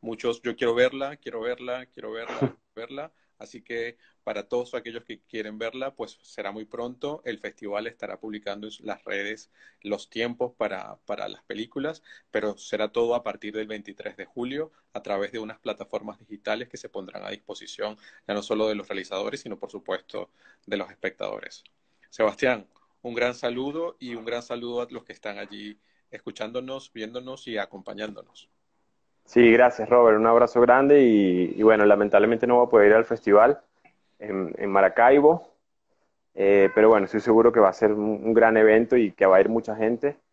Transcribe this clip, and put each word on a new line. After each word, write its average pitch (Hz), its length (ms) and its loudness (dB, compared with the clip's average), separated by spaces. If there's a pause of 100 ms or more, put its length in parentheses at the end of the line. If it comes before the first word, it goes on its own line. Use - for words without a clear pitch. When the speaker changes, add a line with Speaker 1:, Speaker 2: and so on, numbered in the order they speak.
Speaker 1:
muchos, 117 400 -6
"Yo 117 160 -8
quiero 117 180 -2
verla, 135 420 -2
quiero 117 240 -12
verla, 123 460 -10
quiero 110 260 -16
verla, 117 260 -12
Speaker 2:
<laughs> 127 200 -4
Speaker 1:
quiero - 0 - (160)
verla". 135 380 -14 (260)
Así 107 220 -20
que 117 380 -12 (240)
para 104 220 -10
todos 123 300 -6
aquellos 117 300 -12
que 110 160 -18
quieren 107 380 -12
verla, 131 380 -10
pues - 260 -12
será 101 300 -12
muy 110 120 -12
pronto. 127 600 -10
El 110 160 -10
festival 107 480 -10
estará 104 320 -14
publicando 107 480 -12
en 107 40 -16 (140)
las 101 180 -12
redes 101 460 -10 (300)
los 104 280 -10
tiempos 120 480 -6
para, 101 400 -10 (100)
para 53 220 -8
las - 140 -18
películas, 135 640 -12 (260)
pero 104 260 -6
será 107 360 -8
todo 120 240 -2
a 120 80 -6
partir 104 280 -12
del 107 140 -8
veintitrés 101 500 -16
de 95 100 -16
julio 135 440 -10 (220)
a - 100 -14
través 101 300 -8
de 113 80 -10
unas 110 180 -14
plataformas 107 640 -12
digitales 110 480 -10
que - 80 -20
se - 120 -18
pondrán 98 360 -14
a 98 60 -12
disposición 107 680 -12 (300)
ya 104 60 -6
no 101 80 -6
solo 110 260 -2
de 107 80 -4
los 98 100 -12
realizadores, 98 540 -10
sino 104 180 -14
por - 140 -16
supuesto 92 580 -10 (340)
de 110 120 -8
los 92 140 -8
espectadores. - 720 -12 (460)
Sebastián, 110 580 -2 (340)
un 120 120 -12
gran 120 200 -2
saludo 139 640 -8
y 120 160 -14
un 113 100 -14
gran 117 180 -8
saludo 120 400 -10
a 120 60 -8
los 120 140 -16
que - 120 -20
están 101 240 -14
allí 104 420 -16 (320)
escuchándonos, 127 800 -12
viéndonos 123 560 -14
y 110 100 -8
acompañándonos. 101 880 -14 (760)
Speaker 2:
Sí, 120 280 6
gracias, 120 360 4
Robert. 117 300 6
Un 110 80 2
abrazo 117 340 4
grande 139 420 6
y, 95 540 2
y 107 60 -2
bueno, 107 240 6
lamentablemente 104 600 4
no 123 100 4
voy 123 100 4
a 123 40 -6
poder 104 180 8
ir 107 60 8
al 113 100 4
festival 110 560 4 (580)
en, 95 400 -8
en 101 120 -6
Maracaibo, 127 800 4 (840)
eh, 98 400 4
pero 110 140 6
bueno, 104 180 6
estoy 107 140 -4
seguro 113 320 4
que 117 80 4
va 98 80 6
a 92 40 0
ser 107 200 0
un, 107 320 -4
un 110 100 0
gran 113 220 4
evento 110 400 4
y 107 160 0
que - 120 0
va 95 120 6
a 98 40 8
ir 101 80 4
mucha 113 280 -4
gente 117 400 -2 (160)